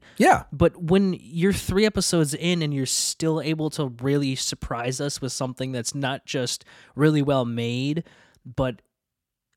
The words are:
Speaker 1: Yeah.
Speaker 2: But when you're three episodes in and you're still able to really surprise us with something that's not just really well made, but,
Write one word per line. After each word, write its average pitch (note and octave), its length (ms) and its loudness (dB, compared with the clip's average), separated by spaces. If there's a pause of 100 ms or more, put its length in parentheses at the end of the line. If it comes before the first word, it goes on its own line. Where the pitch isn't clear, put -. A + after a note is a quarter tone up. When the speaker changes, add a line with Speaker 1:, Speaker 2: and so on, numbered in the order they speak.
(180)
Speaker 1:
Yeah. - 340 6
Speaker 2:
But D#3 240 2
when F#3 380 2
you're E3+ 400 0
three G3 320 0
episodes F3 480 2
in E3+ 280 -2
and D3 120 -2
you're C3+ 120 -2
still - 540 -2
able D#3 320 -2
to D3 160 -4 (140)
really C#3 340 2
surprise B2+ 640 -6
us D3 220 -4
with B2+ 100 -4
something C3 400 -6
that's B2 240 -6
not C#3 300 -4
just - 400 -4 (300)
really D3+ 260 4
well C3+ 240 2
made, A#2+ 580 -2 (420)
but, B2+ 360 -4 (760)